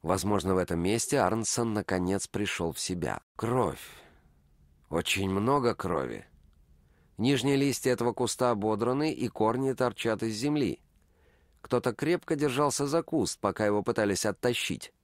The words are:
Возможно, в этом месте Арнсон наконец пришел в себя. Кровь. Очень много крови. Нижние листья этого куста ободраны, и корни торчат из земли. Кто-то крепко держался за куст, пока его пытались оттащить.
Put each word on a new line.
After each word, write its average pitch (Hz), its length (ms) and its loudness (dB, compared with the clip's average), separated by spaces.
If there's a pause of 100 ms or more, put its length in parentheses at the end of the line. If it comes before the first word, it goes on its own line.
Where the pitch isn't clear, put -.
Возможно, 92 520 0
в 92 40 4
этом 87 200 0
месте 110 400 0
Арнсон 110 560 0
наконец 95 540 -2
пришел 87 440 -4
в - 60 -10
себя. 76 420 -4 (140)
Кровь. 110 480 -2 (1080)
Очень 95 380 0
много 117 460 2
крови. 65 500 -4 (920)
Нижние 135 400 2
листья 135 340 0
этого 120 220 2
куста 123 400 0
ободраны, 117 600 0
и 104 140 -4
корни 123 460 0
торчат 113 500 0
из 113 140 -2
земли. 135 420 0 (840)
Кто-то 123 320 0
крепко 165 440 0
держался 143 500 0
за 160 160 0
куст, 143 380 -2
пока 104 260 0
его 104 160 2
пытались 101 420 0
оттащить. - 680 -2 (120)